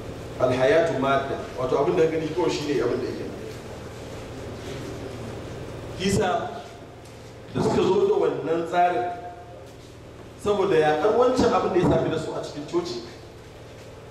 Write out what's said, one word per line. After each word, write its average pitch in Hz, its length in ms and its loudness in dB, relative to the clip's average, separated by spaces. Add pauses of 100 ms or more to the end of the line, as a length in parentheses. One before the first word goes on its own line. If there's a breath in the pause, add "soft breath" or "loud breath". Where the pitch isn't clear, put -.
(400)
Alhayatu 131 580 4
madda, 160 400 0 (200)
wato 147 200 2
abin 175 180 4
da 160 140 6
gani 156 180 -2
kawai 170 220 2
shine 143 320 0
abin 120 180 0
da - 60 -2
yake. - 180 -6 (2750)
Kisa 190 520 0 (1040)
da - 80 0
suka 202 200 4
zo 190 260 6
da 214 100 4
wannan 165 480 2
tsarin, 175 400 4 (1400)
saboda 190 340 4
yaƙar 151 380 6
wancan - 400 6
abin 202 180 2
da 180 60 4 (100)
ya - 80 -
sami - 140 2
da 156 80 0
su - 160 -4
a 135 80 -4
cikin 147 240 -10
coci, 165 320 -2 (1120)